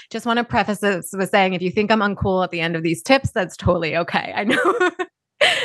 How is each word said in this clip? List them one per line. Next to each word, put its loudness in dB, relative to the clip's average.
just -8
wanna 0
preface -2
this -2
with -2
saying, 4
if -4
you -2
think 0
I'm 4
uncool 0
at -4
the -4
end -2
of -4
these -2
tips, 2
that's -4
totally 0
okay. -2
I -2
know. 0
<laughs> -6